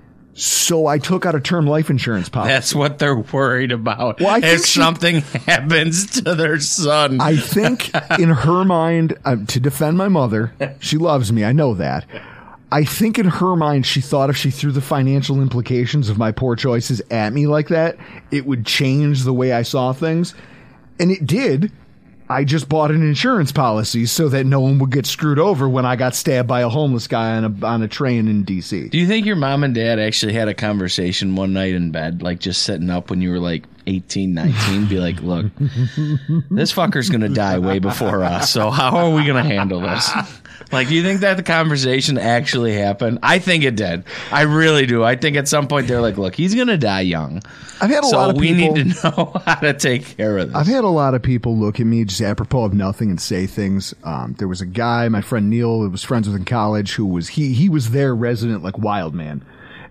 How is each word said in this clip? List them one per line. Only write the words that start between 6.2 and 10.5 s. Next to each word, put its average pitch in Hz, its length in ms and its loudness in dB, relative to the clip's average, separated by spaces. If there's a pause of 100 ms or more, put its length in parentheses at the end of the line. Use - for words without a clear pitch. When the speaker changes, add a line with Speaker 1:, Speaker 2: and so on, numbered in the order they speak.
Speaker 2:
to 180 140 0
their 156 240 0
son. 147 600 0
Speaker 1:
I 151 180 2
think 233 520 0 (300)
in 170 100 4
her 165 340 2
mind, 165 600 2
uh, 127 120 0 (100)
to 131 120 -2
defend 147 380 0
my 190 120 2
mother, 117 440 2 (260)